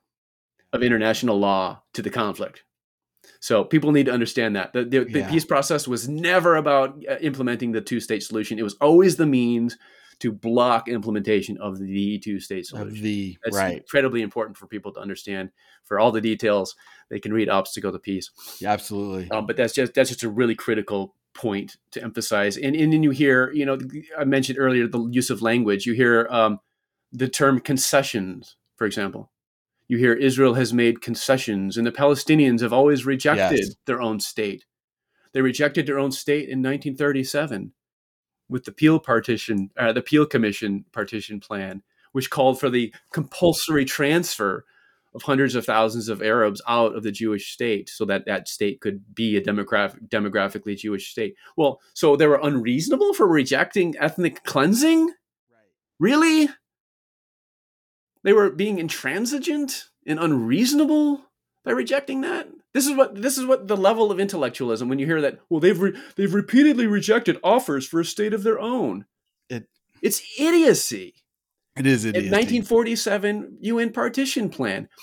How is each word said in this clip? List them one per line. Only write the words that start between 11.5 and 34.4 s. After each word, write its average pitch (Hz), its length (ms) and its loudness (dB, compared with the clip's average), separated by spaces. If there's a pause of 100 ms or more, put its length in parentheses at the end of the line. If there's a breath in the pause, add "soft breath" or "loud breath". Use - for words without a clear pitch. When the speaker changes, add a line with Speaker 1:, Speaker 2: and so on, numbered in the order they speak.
Speaker 1:
of 95 220 -8
the 98 400 -4
two-state 98 400 -8
Speaker 2:
Of 85 60 -12
Speaker 1:
solution. 107 380 -12
Speaker 2:
the, 101 400 -4
Speaker 1:
That's 107 140 -4
Speaker 2:
right. 92 200 -2
Speaker 1:
incredibly 131 440 0
important 107 360 -6
for 101 100 -20
people 104 260 -12
to - 60 -16
understand. 98 520 -10 (320 soft breath)
For 104 160 -4
all 113 120 4
the 110 100 -2
details, 104 540 -2 (340 soft breath)
they 107 100 -8
can 107 140 -8
read 110 160 0
Obstacle 98 420 -2
to 92 80 -8
Peace. 95 320 -8 (280 loud breath)
Speaker 2:
Yeah, 101 120 -2
absolutely. 101 600 -6
Speaker 1:
Um, 107 140 -4
but 110 120 -6
that's 117 160 0
just, 127 200 -2
that's 131 160 2
just 123 140 -10
a 113 60 -2
really 113 260 0
critical 101 600 -4 (180)
point 101 440 -6 (140)
to - 100 -12
emphasize. 110 560 -2
And, 139 180 -2
and 156 180 2
then 156 100 4
you 151 80 4
hear, 131 400 4
you 147 140 -2
know, 135 120 -2 (400)
I 147 60 -2
mentioned 135 360 0
earlier 127 280 2
the 117 240 -4
use 123 180 0
of 107 120 -4
language. 110 440 2
You 120 80 -2
hear, 117 360 4
um, 110 300 2 (520)
the 127 160 -2
term 131 320 2
concessions, 120 960 -2 (220)
for 113 80 -2
example. 104 460 -6 (580)
You 120 80 0
hear 120 160 4
Israel 131 400 4
has 120 200 0
made 117 280 2
concessions, 107 720 -2
and 117 100 0
the 117 60 0
Palestinians 139 720 4
have 117 100 -2
always 135 340 4
rejected 147 540 2
Speaker 2:
Yes. 98 160 -4 (100)
Speaker 1:
their 123 160 -2
own 110 200 -4
state. - 440 -8 (680)